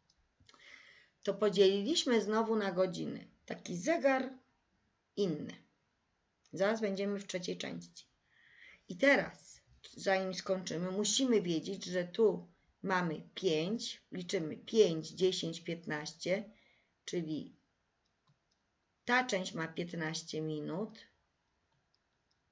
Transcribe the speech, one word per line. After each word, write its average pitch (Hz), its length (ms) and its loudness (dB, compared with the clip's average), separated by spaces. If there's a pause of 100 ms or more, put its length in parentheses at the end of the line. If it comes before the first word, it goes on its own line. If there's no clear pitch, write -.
(1200)
to 196 100 -2
podzieliliśmy 202 880 4
znowu 214 340 2
na 202 160 2
godziny. 170 560 0 (180)
Taki - 320 -8
zegar 262 520 2 (840)
inny. 170 380 -2 (1000)
Zaraz 202 280 0
będziemy 202 380 -2
w 196 80 -12
trzeciej 175 300 -6
części. - 480 -10 (840)
I 180 80 -10
teraz, 247 640 2 (360)
zanim 190 360 0
skończymy, 180 580 -4
musimy 220 500 2
wiedzieć, 175 440 -2
że 180 180 -2
tu 180 440 2 (360)
mamy 180 380 0 (140)
pięć, 180 680 -2 (100)
liczymy 175 460 -4
pięć, 175 520 4
dziesięć, 175 520 -2
piętnaście, 170 880 -4 (540)
czyli 156 500 -6 (1500)
ta 247 180 2
część 190 300 -4
ma 160 140 -4
piętnaście 165 760 -6
minut, 156 680 -6 (1400)